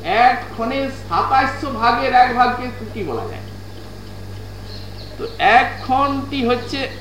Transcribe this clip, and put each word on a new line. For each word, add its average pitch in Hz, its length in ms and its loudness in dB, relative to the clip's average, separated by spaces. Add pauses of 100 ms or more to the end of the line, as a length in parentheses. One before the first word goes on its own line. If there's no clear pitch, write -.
এক 240 400 4 (100)
ক্ষণে 262 360 -2 (200)
সাতাশশো 269 580 2
ভাগের 240 460 2
এক 247 220 8
ভাগকে 247 320 2
ত্রুটি 220 360 -8
বলা 110 240 -4
যায়। - 120 -10 (1800)
তো - 100 -6 (120)
এক 226 320 6 (100)
ক্ষণটি 277 640 0
হচ্ছে 247 440 -2 (120)